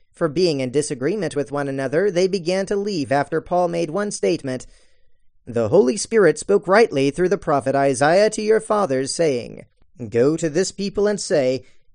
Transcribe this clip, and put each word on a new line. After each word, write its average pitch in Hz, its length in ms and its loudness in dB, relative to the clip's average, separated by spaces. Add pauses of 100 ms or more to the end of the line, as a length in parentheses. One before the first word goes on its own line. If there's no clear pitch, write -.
(120)
For 170 160 -2
being 151 320 0
in 127 100 -4
disagreement 147 640 -2
with 139 160 -4
one 143 180 -4
another, 135 420 -2
they 185 180 2
began 185 380 -2
to 202 100 -2
leave 196 340 -4
after 143 300 0
Paul 180 280 0
made 170 200 -4
one 202 220 -4
statement, 143 560 -4 (800)
The 113 220 0
Holy 214 280 4
Spirit 190 420 2
spoke - 280 0
rightly 151 440 4
through 180 180 0
the 190 100 0
prophet 139 380 0
Isaiah 143 540 4
to 214 120 -6
your 214 180 2
fathers, 139 540 -2
saying, 117 500 -2 (460)
'Go 127 260 2
to 165 140 -4
this 180 220 -2
people 202 340 -4
and 208 140 -2
say, 131 440 0 (300)